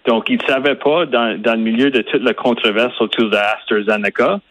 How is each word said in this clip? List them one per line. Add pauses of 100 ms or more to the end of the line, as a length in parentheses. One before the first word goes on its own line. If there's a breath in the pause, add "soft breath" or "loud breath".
Donc,
ils
ne
savaient
pas,
dans,
dans
le
milieu
de
toute
la
controverse
autour
de
AstraZeneca, (120)